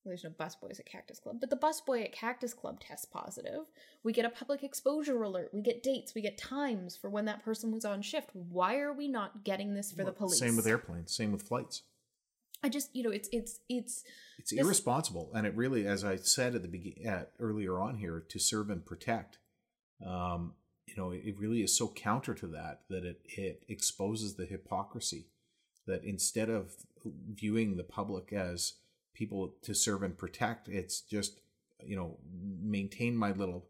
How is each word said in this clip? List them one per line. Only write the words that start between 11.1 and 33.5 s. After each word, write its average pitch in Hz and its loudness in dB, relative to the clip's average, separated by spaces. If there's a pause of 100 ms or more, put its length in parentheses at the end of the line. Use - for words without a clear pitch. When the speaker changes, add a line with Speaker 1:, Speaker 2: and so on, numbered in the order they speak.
Speaker 2:
Same 107 2
with 98 0
flights. - -2 (800)
Speaker 1:
I 277 6
just, 277 -2
you 254 -2
know, 226 4
it's, 202 -2
it's, 233 -2 (100)
it's - -2 (360)
Speaker 2:
It's - -4
Speaker 1:
this 107 4
Speaker 2:
irresponsible. 131 4
And 107 4
it 101 2
really, 120 4
as 101 2
I 95 4
said 123 4
at 98 2
the 87 -4
begin-, 92 -6
at, 95 -2
earlier 104 0
on 110 0
here, 82 -4
to - -6
serve 107 2
and 85 -4
protect, - -2 (680)
um, 87 -2 (340)
you - -14
know, 92 -2
it, 90 -6
it 101 -4
really 107 2
is 92 4
so 113 4
counter 113 0
to 95 -8
that, 78 -8
that 92 -4
it, 85 -8
it - -6
exposes 107 -2
the 90 -4
hypocrisy, 98 -6 (580)
that - -2
instead 110 2
of 95 0 (600)
viewing 107 2
the 87 -4
public 101 -4
as 87 0 (400)
people 101 -2
to 101 -4
serve 101 4
and 90 -2
protect, 110 -2
it's 95 -2
just, - -2 (440)
you 101 -4
know, 87 -4 (460)
maintain 107 0
my 104 4
little 92 -2